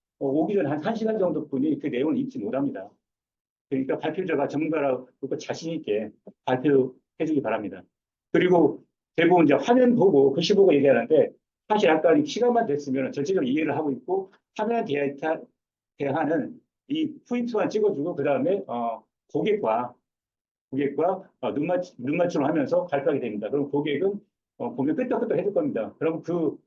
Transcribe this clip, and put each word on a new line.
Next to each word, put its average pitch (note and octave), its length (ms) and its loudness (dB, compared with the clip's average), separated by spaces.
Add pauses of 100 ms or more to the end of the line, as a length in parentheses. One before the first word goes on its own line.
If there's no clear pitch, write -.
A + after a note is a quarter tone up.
(180)
어, C#3+ 80 -4
오기 D#3+ 280 0
전에 E3+ 140 2
한, D3+ 160 -4
한 A3 120 -2
시간 A3 220 -2
정도뿐이 D3+ 600 -2
그 - 80 -8
내용을 C3 320 -2
읽지 - 220 -6
못합니다. A2+ 500 -4 (800)
그러니까 C3+ 280 -2
발표자가 D#3+ 500 -2
전문가라고 C#3 920 -4
자신 D#3+ 360 -8
있게 G#2+ 360 -4 (340)
발표해주기 C3+ 960 0
바랍니다. G#2 400 -6 (500)
그리고 E3+ 520 4 (300)
대부분 E3+ 300 6
이제 C#3+ 100 6
화면 B3 400 4
보고 C#3 380 6
글씨 E3 220 0
보고 F#3+ 200 6
얘기하는데 C3+ 560 4 (380)
사실 G#3 220 2
아까 D#3+ 260 4
이 C#3+ 100 2
시간만 A#3 400 2
됐으면 C3+ 460 -2
전체적으로 D#3 340 -2
이해를 D3+ 300 -2
하고 D#3 160 -2
있고 F#3 400 -4 (240)
화면 A3+ 280 -2
데이터, C#3+ 560 -2 (560)
대하는 C#3+ 640 -2 (280)
이 D#3 220 -2 (180)
포인트만 A3+ 420 -2
찍어주고 F3+ 460 -2
그다음에, C#3+ 500 0
어, A#2 360 -6 (300)
고객과, D3 640 -2 (760)
고객과, D#3 600 -2 (100)
어, A2+ 120 -4
눈맞-, E3+ 440 -4
눈맞춤을 D#3 500 -2
하면서 D#3+ 400 0
발표하게 C#3 340 -2
됩니다. G#2+ 280 -6
그럼 C#3 220 -4
고객은, D3+ 500 -2 (380)
어, A#2 160 -8
보면 C3+ 220 -2
끄떡끄떡 A3+ 420 -2
해줄 G3 160 -4
겁니다. A2+ 440 -4
그럼 D#3+ 240 -4
그, D#3+ 440 -4